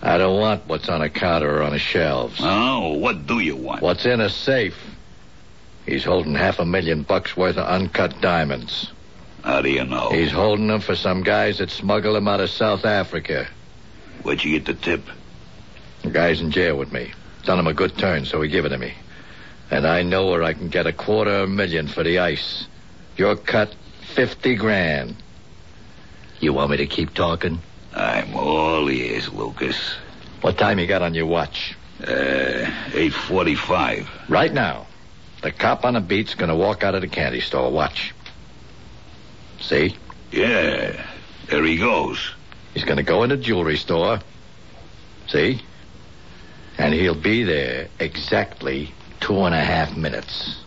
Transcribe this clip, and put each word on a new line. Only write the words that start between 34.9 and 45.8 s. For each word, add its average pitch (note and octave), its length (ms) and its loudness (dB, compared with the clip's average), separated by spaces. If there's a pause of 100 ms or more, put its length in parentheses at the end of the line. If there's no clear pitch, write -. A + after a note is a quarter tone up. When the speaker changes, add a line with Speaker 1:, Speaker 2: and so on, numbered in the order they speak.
Speaker 1:
the - 80 -2
cop - 340 2
on B2 100 4
the A#2 60 4
beat's G2+ 340 0
gonna E2 220 2
walk G2 280 4
out G2 100 4
of G2 60 2
the F2+ 80 -4
candy B1+ 320 -2
store. B1+ 300 2
Watch. - 440 0 (1500)
See? D#2 360 2 (340)
Speaker 2:
Yeah, D#2+ 760 0 (420)
there D2 160 2
he E2 140 4
goes. - 560 0 (400)
Speaker 1:
He's D#2 100 -2
gonna D2 180 2
go E2+ 200 4
in A#2+ 80 4
the C#3 80 2
jewelry F2+ 400 2
store. F2+ 420 2 (1080)
See? A2 340 2 (1120)